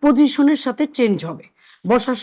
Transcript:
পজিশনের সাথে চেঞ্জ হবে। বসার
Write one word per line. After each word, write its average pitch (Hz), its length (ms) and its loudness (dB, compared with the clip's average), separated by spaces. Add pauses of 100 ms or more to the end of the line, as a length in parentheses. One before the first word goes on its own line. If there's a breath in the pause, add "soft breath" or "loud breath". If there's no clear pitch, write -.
পজিশনের 285 600 2
সাথে 269 200 -4 (120)
চেঞ্জ 214 220 0 (100)
হবে। 165 160 -14 (460 soft breath)
বসার 247 320 0